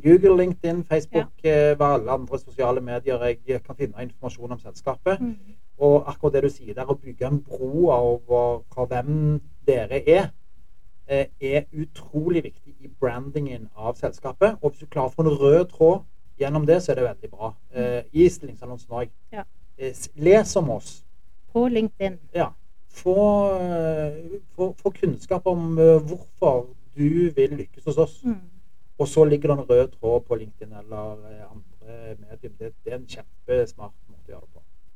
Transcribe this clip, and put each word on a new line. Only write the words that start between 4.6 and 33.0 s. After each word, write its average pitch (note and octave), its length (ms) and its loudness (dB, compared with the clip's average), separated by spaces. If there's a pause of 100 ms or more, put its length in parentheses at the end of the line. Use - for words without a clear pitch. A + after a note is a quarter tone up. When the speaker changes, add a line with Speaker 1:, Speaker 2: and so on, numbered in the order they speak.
Speaker 2:
Mm. A#3 160 -4 (420)
Speaker 1:
Og C#3+ 300 6
akkurat C#3+ 240 0
det C3+ 100 2
du C#3+ 80 2
sier A2 240 -10
der, B2+ 100 -8
å C#3 160 -2
bygge - 260 -10
en C#3+ 120 2
bro C#3+ 520 0
over A#2+ 760 2 (100)
fra B2+ 120 -2
hvem D3 540 0 (240)
dere C3 440 2
er, F3+ 240 6 (760)
eh, C#3 200 0 (140)
er C#3 320 0
utrolig D#3 720 -2
viktig - 380 -14
i C3+ 80 -14 (120)
brandingen C3 760 -4
av A2+ 200 -4
selskapet. G3 640 0
Og D3 120 0
hvis - 80 -14
du D3+ 60 -12
klarer C3 240 -2
å - 40 -10
få - 60 2 (100)
en C#3+ 80 2
rød D3+ 320 8
tråd F3 320 6 (380)
gjennom D3 260 0
det, F3 160 6
så D#3+ 80 0
er C#3 60 2
det B2+ 80 0
veldig G#2+ 260 -6
bra. A2 240 -8 (180)
Speaker 2:
Mm. B2+ 60 -6
Speaker 1:
Eh, B2 240 -2 (100)
i E3+ 160 8
stillingsannonsen B2 600 -8
også. A#2 200 -4 (220)
Speaker 2:
Ja. G#3 120 -10 (340)
Speaker 1:
Eh, C3 140 -6
s-, - 240 -12
les G3 400 6
om D#3+ 140 2
oss. - 340 -8 (500)
Speaker 2:
På A#3+ 160 2
LinkedIn. G#3+ 480 -2 (160)
Speaker 1:
Ja. E3+ 160 0 (380)
Få, - 260 -2 (460)
eh, E3 800 -2 (160)
få, F#3 180 0
få - 160 -2
kunnskap F3+ 560 -2
om, E3 320 2
eh, D#3+ 220 10
hvorfor D3+ 640 0 (300)
du D#3+ 340 2
vil C#3 200 4
lykkes - 340 -10
hos D3+ 140 -2
oss. D#3 260 0
Speaker 2:
Mm. A3 160 -2 (580)
Speaker 1:
Og D3 80 2
så D#3 180 6
ligger D3 300 4
det C#3+ 40 0
en C3 100 -8
rød B2+ 320 6
tråd A#2 260 2
på B2 100 -2
LinkedIn G#2+ 360 -12
eller, G#2+ 400 -10 (180)
eh, G#2+ 160 -16
andre A2 720 -14
medium. G#2+ 420 -14
Det, A2 140 -10 (120)
det A2+ 80 -6
er B2 40 -4
en B2+ 100 -12